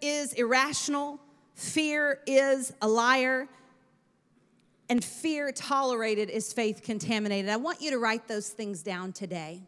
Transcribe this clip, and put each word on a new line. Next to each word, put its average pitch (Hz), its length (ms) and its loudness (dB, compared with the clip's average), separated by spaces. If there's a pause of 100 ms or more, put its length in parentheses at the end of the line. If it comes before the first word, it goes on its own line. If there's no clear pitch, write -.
is 294 320 -2
irrational. 285 880 0 (360)
Fear 302 720 0
is 269 540 4
a 214 60 2
liar. 254 600 4 (1400)
And 247 140 2
fear 294 480 -2
tolerated 226 760 0
is - 240 -4
faith 220 300 -2
contaminated. 208 680 -2
I 214 80 2
want 320 240 -4
you 302 100 -4
to 262 60 0
write 226 300 0
those 214 220 -4
things 202 340 -8
down 185 300 -6
today. 175 540 -10